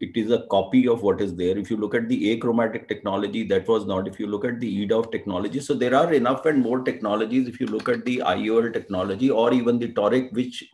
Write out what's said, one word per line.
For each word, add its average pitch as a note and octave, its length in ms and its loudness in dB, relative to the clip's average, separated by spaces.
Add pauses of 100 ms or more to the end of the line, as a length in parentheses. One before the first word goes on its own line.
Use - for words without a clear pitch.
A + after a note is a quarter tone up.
It G2 160 -6
is A2 140 0
a - 200 0
copy A2 380 4
of A2+ 140 2
what G2 180 2
is F#2+ 140 -2
there. F2+ 240 0
If G2 120 -4
you A2 60 -2
look G#2 180 -2
at A#2 140 -2
the A#2 240 2
achromatic A2+ 560 0
technology, G2+ 600 -4
that F#2+ 200 0
was A2 160 2
not. F#2+ 240 -2
If F#2+ 100 -12
you G#2+ 80 -6
look G#2 200 -4
at A#2+ 120 -4
the G#2 280 -4
edolph A2+ 260 0
technology, G#2+ 480 -4
so D3 140 -2
there B2 200 0
are D#3+ 200 4
enough C3 320 2
and D3 160 4
more A#2+ 180 0
technologies. A2+ 640 -2
If A#2+ 140 -8
you A#2+ 60 -4
look A2 240 -2
at A#2 160 -2
the B2 160 -2
I G2 260 0
O A2+ 120 4
L A2+ 120 0
technology G2 560 0
or A#2+ 240 4
even A#2+ 260 2
the A#2 140 -4
toric, A#2 400 2
which B2 400 -6